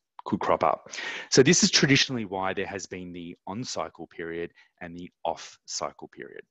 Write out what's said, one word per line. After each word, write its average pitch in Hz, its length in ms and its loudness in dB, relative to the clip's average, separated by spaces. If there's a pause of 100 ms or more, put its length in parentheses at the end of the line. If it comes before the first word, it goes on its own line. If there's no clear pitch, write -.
(260)
could 101 140 0
crop - 240 2
up. - 280 0 (380)
So 143 140 8
this 160 200 6
is 190 60 4
traditionally 135 560 4
why 95 280 -2
there 95 120 -2
has 95 200 -10
been 92 260 -10
the 87 240 -12 (120)
on-cycle 87 600 -6
period 85 440 -8 (300)
and 87 160 -12
the 87 140 -14 (120)
off-cycle - 840 -8
period, - 420 -16